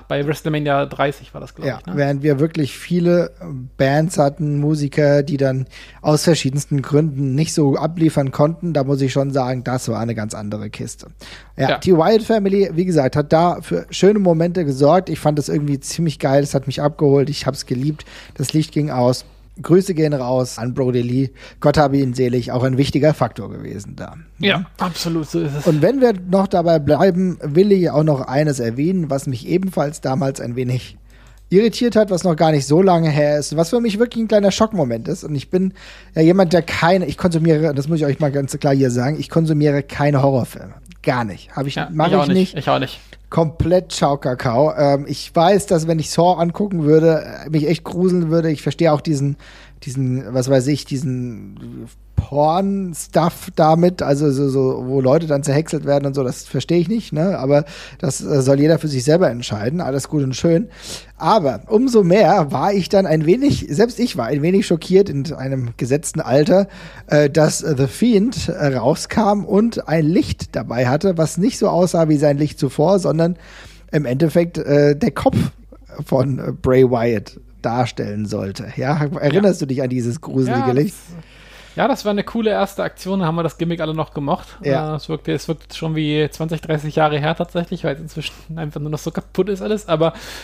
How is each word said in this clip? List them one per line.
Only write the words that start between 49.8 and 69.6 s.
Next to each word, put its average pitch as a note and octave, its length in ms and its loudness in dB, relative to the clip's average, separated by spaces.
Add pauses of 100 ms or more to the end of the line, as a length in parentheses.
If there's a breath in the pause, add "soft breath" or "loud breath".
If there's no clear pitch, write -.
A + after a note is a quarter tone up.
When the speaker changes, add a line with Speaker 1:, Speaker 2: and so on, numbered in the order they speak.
Speaker 2:
diesen, B2+ 500 -6
was B2+ 160 0
weiß C3 160 4
ich, C#3+ 200 -2
diesen B2 1000 -8 (300)
Porn-Stuff F3 1400 0
damit, E3+ 460 4
also C#3+ 300 2
so, C#3 180 0
so, C3 380 0
wo C3+ 140 0
Leute D3 260 4
dann C#3+ 160 0
zerhäckselt D3 420 -2
werden C#3 200 0
und C#3 100 -4
so, C#3 80 0
das - 220 -6
verstehe E3+ 340 -2
ich E3 100 0
nicht, A3 240 -6
ne? E3+ 260 -2
Aber C#3+ 260 2 (320 loud breath)
das, - 240 -4
äh, C#3+ 200 0
soll C#3 180 4
jeder D#3 200 4
für D#3+ 80 -6
sich C3 160 -4
selber D#3 260 4
entscheiden, A#2+ 520 -4
alles C3+ 280 -4
gut D3 140 -2
und C3 120 -2
schön. E3+ 340 0 (480 loud breath)
Aber D#3 500 2
umso A3+ 360 4
mehr F3 480 4
war D#3 220 0
ich F#3+ 160 -2
dann G3 160 4
ein D#3 200 2
wenig, B3 440 2
selbst A3 300 0
ich B3 180 -2
war A#2 100 -2
ein C#3 140 -2
wenig F#3+ 260 2
schockiert F#3 420 2
in C#3+ 240 -6
einem C3 440 -4
gesetzten C#3+ 440 -2
Alter, D3+ 460 4 (400 loud breath)
äh, D3 220 4
dass, D3+ 320 2
äh, D3+ 160 -2
The C3+ 100 2
Fiend, A3 600 0
äh, C#3 280 -2
rauskam G3 680 0
und G#3+ 420 0